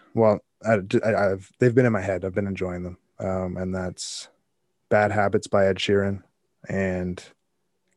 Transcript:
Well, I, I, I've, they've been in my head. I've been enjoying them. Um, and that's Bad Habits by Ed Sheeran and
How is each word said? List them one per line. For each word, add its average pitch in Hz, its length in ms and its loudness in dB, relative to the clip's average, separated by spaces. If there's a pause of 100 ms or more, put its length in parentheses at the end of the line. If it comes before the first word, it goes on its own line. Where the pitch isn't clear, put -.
(140)
Well, 110 260 4 (240)
I, 110 140 2 (260)
I, 101 280 2
I've, 95 260 -10
they've 123 160 4
been 127 120 6
in 113 60 2
my 98 80 0
head. 95 240 -4
I've 95 100 -4
been 101 120 -2
enjoying 90 360 -6
them. 90 160 -10 (200)
Um, 92 380 -4
and 92 180 -6
that's - 540 -10 (600)
Bad 104 240 4
Habits 104 340 0
by 98 200 2
Ed 95 100 2
Sheeran 98 460 0 (460)
and 92 540 -4 (760)